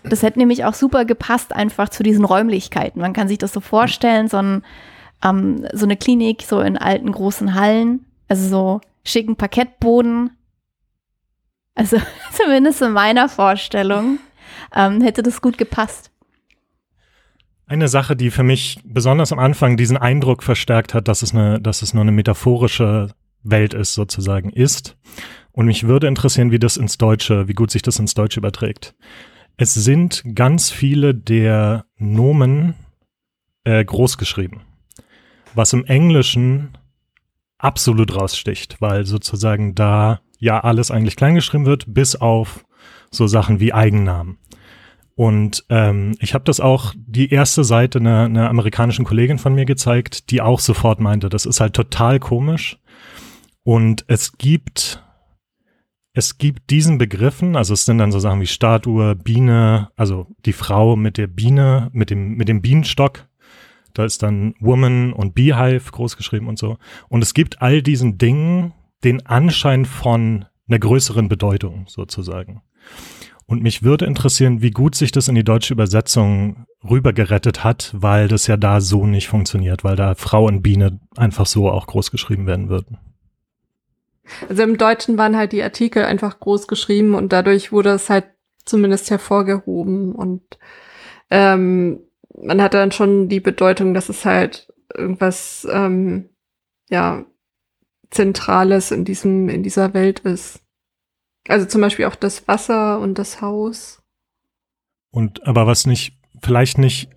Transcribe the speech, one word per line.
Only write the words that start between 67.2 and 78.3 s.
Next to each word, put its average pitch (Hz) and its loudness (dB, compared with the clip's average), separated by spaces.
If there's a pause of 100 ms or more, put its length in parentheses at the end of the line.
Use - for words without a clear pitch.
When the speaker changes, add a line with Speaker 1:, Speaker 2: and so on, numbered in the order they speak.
Speaker 2:
es - -2
gibt - -2
all 139 2
diesen 127 0
Dingen 165 0 (320)
den 123 0
Anschein 135 2
von 113 -2 (220)
einer 117 2
größeren 113 0
Bedeutung 98 -4
sozusagen. 95 -12 (840)
Und 117 -2
mich 113 -2
würde 151 2
interessieren, 127 2
wie 120 2
gut 135 0
sich 131 0
das - 0
in 127 2
die 113 4
deutsche 110 0
Übersetzung 104 0 (220)
rübergerettet 110 0
hat, - -2
weil 104 2
das 104 0